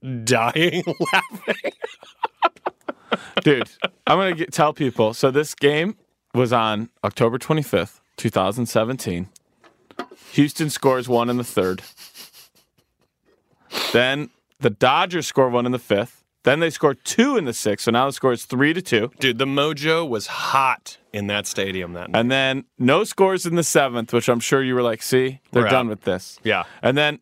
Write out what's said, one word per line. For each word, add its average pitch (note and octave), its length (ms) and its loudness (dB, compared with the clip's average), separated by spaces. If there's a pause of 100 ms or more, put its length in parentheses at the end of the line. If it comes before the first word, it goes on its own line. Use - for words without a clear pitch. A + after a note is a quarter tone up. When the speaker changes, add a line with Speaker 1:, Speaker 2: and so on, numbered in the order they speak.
(240)
Speaker 1:
dying B2+ 580 2 (180)
<laughs> - 120 -4
laughing. - 600 -2 (1700)
Speaker 2:
Dude, C3 260 4 (380)
I'm D#3 100 4
gonna F#3+ 180 2
get, D#3+ 160 -6
tell D3+ 220 2
people. A#2 400 0
So C3+ 180 2
this D3 240 0
game D3+ 420 2 (380)
was A#2+ 180 2
on A2 360 0 (160)
October A#2 340 0
twenty-fifth, - 600 -2 (160)
two - 140 -2
thousand G#2 360 0
seventeen. A2 640 -2 (1040)
Houston D3 360 2
scores B2+ 400 0
one A#2+ 220 2
in B2 60 0
the B2 80 -4
third. F#2 380 -2 (2000)
Then C3 380 0 (300)
the A#2+ 100 2
Dodgers D#3 560 0
score C3 220 2
one A#2+ 180 0
in B2 60 -2
the B2+ 60 -2
fifth. G#2+ 440 -2 (220)
Then C#3+ 160 4
they E3 80 0
score C#3+ 240 0
two B3+ 460 0
in D#3+ 80 -2
the A#2 80 -4
sixth. - 300 -2
So A#2 60 0
now B2 160 2
the C#3 60 -2
score C3 200 0
is A2+ 120 -4
three C#3+ 300 0
to F3 80 -6
two. A2 360 0
Speaker 1:
Dude, A#2 200 0
the C3+ 80 0
mojo D3+ 600 0
was A2+ 200 -4
hot - 720 -2 (140)
in G#2 160 -6
that G#2 180 -2
stadium F#2 480 -6
that F2 160 -12
night. G#2+ 100 2
Speaker 2:
And A#2+ 100 2
then C3+ 340 0 (140)
no C#3+ 260 4
scores F#3+ 420 0
in E3 80 -4
the E3+ 80 2
seventh, A#2+ 500 0
which A#2+ 160 2
I'm A#2+ 120 2
sure C3+ 220 0
you B2+ 120 0
were B2 80 0
like, A#2 200 -2
"See, C3 380 0 (120)
they're B2 100 4
Speaker 1:
We're G#2+ 80 2
Speaker 2:
done B2+ 160 2
Speaker 1:
out. A2 40 -4
Speaker 2:
with G#2 120 -8
this." - 400 -4
Speaker 1:
Yeah. G2 220 0 (180)
Speaker 2:
And C3 160 2
then D3 240 0